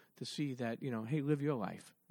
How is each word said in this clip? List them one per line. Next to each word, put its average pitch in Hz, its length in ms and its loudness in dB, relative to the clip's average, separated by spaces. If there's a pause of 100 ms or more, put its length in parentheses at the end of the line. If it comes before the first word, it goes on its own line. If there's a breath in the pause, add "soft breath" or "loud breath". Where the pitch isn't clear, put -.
(180 soft breath)
to 120 80 -8
see 143 280 -2
that, 120 300 -2
you 135 80 -2
know, 110 140 -2
hey, 143 160 2
live 143 200 4
your 143 140 2
life, 92 400 -6 (160)